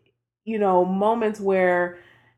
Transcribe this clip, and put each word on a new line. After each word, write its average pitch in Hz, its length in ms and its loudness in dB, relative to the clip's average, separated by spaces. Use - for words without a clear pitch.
you 220 140 -6
know, 190 260 2
moments 214 560 -2
where 180 600 0